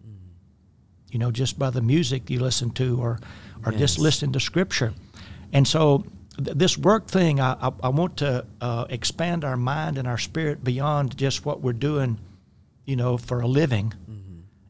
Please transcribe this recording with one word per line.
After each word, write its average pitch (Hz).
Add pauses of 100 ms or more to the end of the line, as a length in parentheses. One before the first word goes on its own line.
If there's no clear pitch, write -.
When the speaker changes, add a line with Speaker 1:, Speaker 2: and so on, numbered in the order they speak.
Speaker 1:
Mm. 107 (960)
Speaker 2:
you 120
know, 117
just 123
by 135
the 123
music 127
you 127
listen 123
to 127
or, 117 (460)
or 110
just 123
Speaker 1:
Yes. -
Speaker 2:
listening 147
to 135
scripture. 139 (600)
And 139
so 151 (380)
th-, 143
this 175
work 185
thing, 165
I, 127
I, 127 (120)
I 127
want 160
to, 131 (160)
uh, 117
expand 165
our 131
mind 143
and 127
our 120
spirit 151
beyond 139
just 135
what 147
we're 127
doing, 131 (680)
you 135
know, 123
for 120
a 120
living, 123 (160)
Speaker 1:
Mm-hmm. 95 (300)